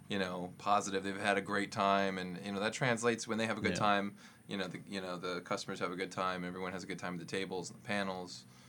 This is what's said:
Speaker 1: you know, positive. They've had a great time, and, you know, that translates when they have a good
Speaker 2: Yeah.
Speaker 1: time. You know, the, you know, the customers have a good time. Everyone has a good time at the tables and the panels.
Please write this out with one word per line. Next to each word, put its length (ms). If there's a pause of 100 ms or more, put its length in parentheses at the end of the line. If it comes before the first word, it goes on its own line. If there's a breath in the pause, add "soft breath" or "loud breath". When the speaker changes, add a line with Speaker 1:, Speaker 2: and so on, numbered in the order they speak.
Speaker 1:
you 120
know, 380
positive. 460
They've 160
had 180
a 40
great 320
time, 440
and, 280
you 80
know, 80
that 100
translates 560
when 100
they 80
have 120
a 40
good 120
Speaker 2:
Yeah. 60
Speaker 1:
time. 340 (340 soft breath)
You 100
know, 100
the, 120 (100)
you 100
know, 160
the 260
customers 380
have 120
a 40
good 160
time. 320
Everyone 280
has 120
a 40
good 100
time 160
at 60
the 60
tables 440
and 100
the 80
panels. 580 (240 soft breath)